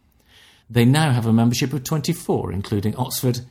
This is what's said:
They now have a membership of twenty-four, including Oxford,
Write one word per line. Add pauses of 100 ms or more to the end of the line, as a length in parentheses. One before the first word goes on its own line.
(720)
They
now
have
a
membership
of
twenty-four,
including
Oxford, (100)